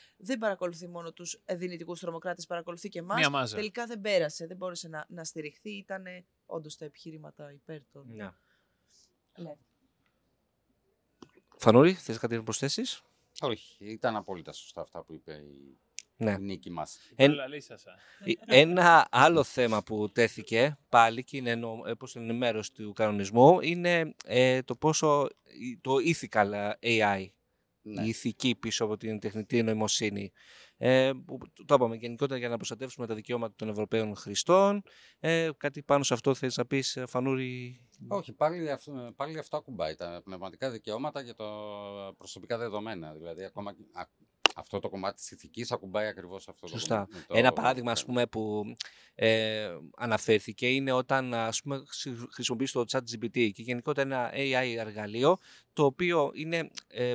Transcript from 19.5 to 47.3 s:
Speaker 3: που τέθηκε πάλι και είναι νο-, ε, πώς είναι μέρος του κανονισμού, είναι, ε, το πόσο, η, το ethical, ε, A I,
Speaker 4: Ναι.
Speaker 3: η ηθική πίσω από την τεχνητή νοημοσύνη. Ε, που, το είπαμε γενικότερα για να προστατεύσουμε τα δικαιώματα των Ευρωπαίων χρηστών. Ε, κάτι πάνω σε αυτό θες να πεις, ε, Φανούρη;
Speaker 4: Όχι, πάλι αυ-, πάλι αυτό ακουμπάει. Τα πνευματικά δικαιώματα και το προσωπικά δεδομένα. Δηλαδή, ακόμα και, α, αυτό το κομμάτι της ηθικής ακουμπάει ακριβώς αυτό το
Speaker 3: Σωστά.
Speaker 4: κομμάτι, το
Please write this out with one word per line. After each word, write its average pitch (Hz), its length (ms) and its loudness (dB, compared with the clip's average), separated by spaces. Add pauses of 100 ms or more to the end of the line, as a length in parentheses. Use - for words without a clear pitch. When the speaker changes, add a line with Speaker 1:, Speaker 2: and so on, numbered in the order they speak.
Speaker 3:
που 107 280 -4
τέθηκε 117 680 2 (120)
πάλι 117 340 6
και - 140 -12
είναι 120 180 -2
νο-, 117 320 -8
ε, 113 60 -4
πώς 117 220 -12
είναι 117 180 -6
μέρος 117 380 -2
του 107 220 -12
κανονισμού, 107 680 8
είναι, 170 540 0 (100)
ε, 127 360 4
το 123 140 -6
πόσο, 147 540 2 (140)
η, 113 340 -12
το 135 180 0
ethical, 104 840 2
ε, 117 220 2
A 101 180 4
I, 95 80 -8 (580)
Speaker 4:
Ναι. 104 180 -6
Speaker 3:
η 110 40 -2
ηθική 113 480 -2
πίσω 113 280 -4
από 107 140 -2
την 110 220 -6
τεχνητή 110 440 -2
νοημοσύνη. 107 680 -2 (460)
Ε, 131 340 4 (140)
που, 131 120 -12 (280)
το 147 100 6
είπαμε 117 200 4
γενικότερα 120 440 -4
για 120 100 -4
να 117 60 -4
προστατεύσουμε 123 520 -8
τα 110 80 -4
δικαιώματα 113 420 -4
των 110 120 -6
Ευρωπαίων 107 460 -2
χρηστών. 196 680 2 (360)
Ε, 165 380 0
κάτι 143 260 -6
πάνω 143 200 4
σε 131 100 0
αυτό 131 200 4
θες 127 240 -4
να 120 80 0
πεις, 135 300 -2
ε, 127 100 -8
Φανούρη; 127 760 -4 (260)
Speaker 4:
Όχι, 175 260 -6
πάλι 156 380 0
αυ-, 127 440 -10
πάλι 156 240 -8
αυτό 151 180 -8
ακουμπάει. 85 380 -8
Τα 87 280 -10
πνευματικά 95 460 -10
δικαιώματα 123 540 -8
και 120 100 -16
το 107 120 -12 (720)
προσωπικά 98 400 -8
δεδομένα. 104 560 -8
Δηλαδή, 82 300 -14
ακόμα 101 300 -12
και, - 80 -20 (100)
α, 90 120 -12 (520)
αυτό - 240 -8
το - 100 -6
κομμάτι 95 260 -6
της - 160 -12
ηθικής 113 400 -12
ακουμπάει 104 360 -4
ακριβώς 92 400 -14
αυτό 92 200 -20
το 82 100 -10
Speaker 3:
Σωστά. 113 180 -2
Speaker 4:
κομμάτι, 95 320 -6
το 92 100 -4